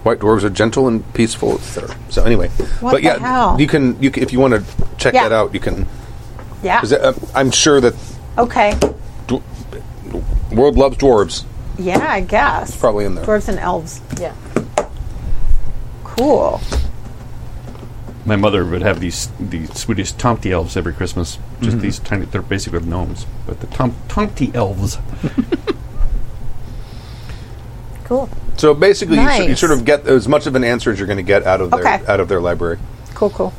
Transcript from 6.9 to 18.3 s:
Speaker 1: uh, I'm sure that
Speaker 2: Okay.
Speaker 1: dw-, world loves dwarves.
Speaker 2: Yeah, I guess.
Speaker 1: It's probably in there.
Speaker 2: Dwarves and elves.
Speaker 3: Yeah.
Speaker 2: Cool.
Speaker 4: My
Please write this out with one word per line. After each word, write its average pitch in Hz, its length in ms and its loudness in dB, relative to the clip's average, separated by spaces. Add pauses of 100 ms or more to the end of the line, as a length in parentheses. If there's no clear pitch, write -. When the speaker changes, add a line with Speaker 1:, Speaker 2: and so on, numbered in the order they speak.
Speaker 1:
uh, - 220 4 (200)
I'm 135 180 2
sure 143 280 4
that 120 140 4 (440)
Speaker 2:
Okay. 220 380 2 (520)
Speaker 1:
dw-, 135 140 -2 (1080)
world 123 260 4
loves 135 200 4
dwarves. 110 460 4 (340)
Speaker 2:
Yeah, 185 320 0
I 220 100 0
guess. 185 500 0
Speaker 1:
It's - 80 -10
probably 104 280 2
in 101 100 0
there. - 100 -6
Speaker 2:
Dwarves 208 220 0
and 190 120 -2
elves. 170 420 -6 (180)
Speaker 3:
Yeah. 170 140 -8 (1700)
Speaker 2:
Cool. - 560 2 (1700)
Speaker 4:
My 107 100 0